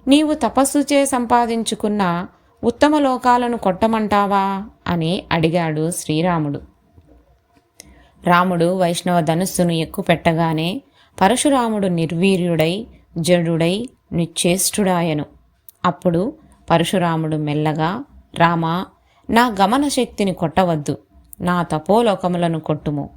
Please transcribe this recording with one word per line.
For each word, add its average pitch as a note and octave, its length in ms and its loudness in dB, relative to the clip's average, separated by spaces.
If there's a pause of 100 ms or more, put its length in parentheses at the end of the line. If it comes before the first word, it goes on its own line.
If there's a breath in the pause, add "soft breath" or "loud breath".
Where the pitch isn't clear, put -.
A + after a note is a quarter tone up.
నీవు D4+ 260 4
తపస్సు C4+ 440 0
చే C#4 280 2
సంపాదించుకున్న A3+ 1200 0 (360 soft breath)
ఉత్తమ D4 360 2
లోకాలను B3 580 2
కొట్టమంటావా?" G3+ 1040 0 (240)
అని E3+ 440 -2
అడిగాడు D#3+ 600 0
శ్రీరాముడు. D#3 800 -2 (1600 loud breath)
రాముడు F3 520 2
వైష్ణవ F3 420 0
ధనుస్సును E3+ 500 0
ఎక్కుపెట్టగానే E3 1120 -2 (400 soft breath)
పరశురాముడు A3+ 680 2
నిర్వీర్యుడై, E3+ 1000 0 (300 soft breath)
జడుడై, E3+ 720 0 (240)
నిశ్చేష్టుడాయను. E3+ 1120 0 (600)
అప్పుడు F3+ 480 0 (360 soft breath)
పరశురాముడు E3 680 0
మెల్లగా, D#3 680 -2 (300)
"రామా, E3+ 500 0 (440 soft breath)
నా A#3 320 2
గమన C#4 260 2
శక్తిని A3+ 460 -2
కొట్టవద్దు, D#3+ 640 -2 (440)
నా F3 220 0
తపోలోకములను F3+ 960 0
కొట్టుము, D3 580 -6